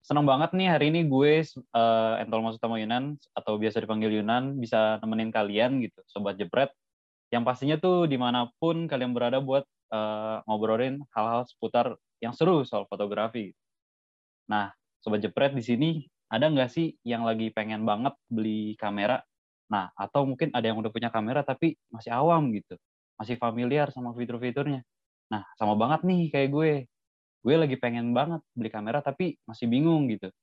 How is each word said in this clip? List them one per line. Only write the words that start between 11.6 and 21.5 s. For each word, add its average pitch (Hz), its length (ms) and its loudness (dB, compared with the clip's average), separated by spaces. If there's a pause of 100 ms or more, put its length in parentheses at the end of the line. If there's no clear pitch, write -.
yang 113 160 -8
seru 160 240 4
soal 107 240 -4
fotografi. 104 640 -4 (960)
Nah, 104 240 -2 (320)
Sobat 107 240 0
Jepret 139 320 0
di 110 80 -4
sini 127 240 2 (400)
ada 120 160 2
nggak 135 240 2
sih 165 320 -2
yang 117 240 -2
lagi 113 240 0
pengen 107 320 -4
banget 113 320 0 (160)
beli 107 480 -2
kamera? 104 400 0 (520)
Nah, 98 240 -2
atau 135 320 0
mungkin 139 240 -2
ada 113 160 -2
yang 110 160 -2
udah 107 80 -4
punya 113 240 -4
kamera 120 320 -2
tapi 151 320 0 (160)